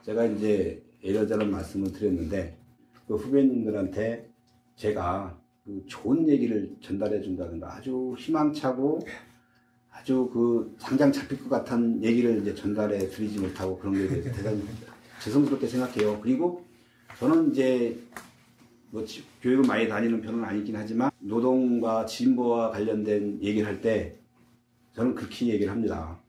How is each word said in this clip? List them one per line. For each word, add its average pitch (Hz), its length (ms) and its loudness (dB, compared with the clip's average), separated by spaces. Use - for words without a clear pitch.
제가 113 220 0
이제 104 580 0
이러저런 104 500 0
말씀을 95 400 -4
드렸는데 82 680 -2
그 110 80 -2
후배님들한테 113 1120 0
제가 98 640 -4
그 98 240 -10
좋은 156 400 2
얘기를 117 540 2
전달해 101 400 -2
준다든가 82 540 -6
아주 127 420 -4
희망차고 147 840 0
아주 131 420 0
그 117 480 2
당장 139 300 4
잡힐 - 300 -4
것 - 80 -12
같은 117 540 0
얘기를 117 380 4
이제 101 140 -2
전달해 104 420 -2
드리지 104 300 -6
못하고 92 380 -4
그런 98 160 -4
게 98 120 2
이제 120 260 -2
대단히 107 300 -4
죄송스럽게 135 440 2
생각해요. 110 540 0
그리고 147 440 0
저는 151 320 4
이제 127 460 2
뭐 110 140 -6
지-, - 180 -14
교육을 127 260 4
많이 110 200 2
다니는 113 340 0
편은 113 220 -4
아니긴 104 320 -4
하지만 113 440 -2
노동과 117 840 2
진보와 120 680 2
관련된 104 680 -2
얘기를 107 260 0
할 101 140 -6
때 104 360 0
저는 120 220 0
그렇게 110 320 -4
얘기를 101 240 2
합니다. 85 580 -4